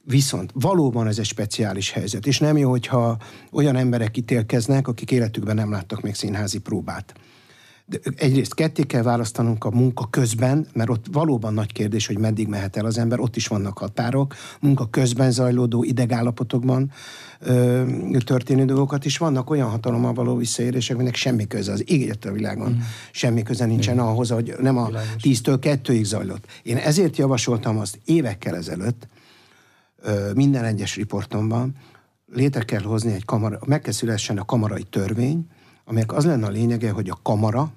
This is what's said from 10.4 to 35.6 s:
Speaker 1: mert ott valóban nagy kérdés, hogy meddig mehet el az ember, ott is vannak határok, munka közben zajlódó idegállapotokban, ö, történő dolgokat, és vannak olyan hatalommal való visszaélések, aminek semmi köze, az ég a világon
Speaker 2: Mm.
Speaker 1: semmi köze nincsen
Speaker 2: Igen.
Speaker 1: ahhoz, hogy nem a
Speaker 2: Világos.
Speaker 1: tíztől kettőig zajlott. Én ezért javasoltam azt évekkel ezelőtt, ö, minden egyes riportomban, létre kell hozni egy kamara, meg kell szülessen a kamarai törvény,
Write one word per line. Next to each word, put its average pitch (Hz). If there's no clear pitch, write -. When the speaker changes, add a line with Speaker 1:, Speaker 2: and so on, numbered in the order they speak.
Speaker 1:
mert 117
ott 113
valóban 123
nagy 107
kérdés, 107
hogy 101
meddig 110
mehet 98
el 104
az 113
ember, 117
ott 123
is 107
vannak 101
határok, 120
munka 139
közben 127
zajlódó 123
idegállapotokban, 123
ö, 123
történő 131
dolgokat, 139
és 139
vannak 139
olyan 135
hatalommal 120
való 123
visszaélések, 120
aminek 123
semmi 117
köze, 101
az 101
ég 120
a 98
világon 104
Speaker 2:
Mm. 120
Speaker 1:
semmi 117
köze 117
nincsen 110
Speaker 2:
Igen. 123
Speaker 1:
ahhoz, 113
hogy 117
nem 135
a 120
Speaker 2:
Világos. 110
Speaker 1:
tíztől 135
kettőig 139
zajlott. 98
Én 117
ezért 156
javasoltam 120
azt 101
évekkel 107
ezelőtt, 87
ö, 101
minden 135
egyes 104
riportomban, 110
létre 135
kell 107
hozni 110
egy 98
kamara, 107
meg 143
kell 110
szülessen 110
a 98
kamarai 110
törvény, 120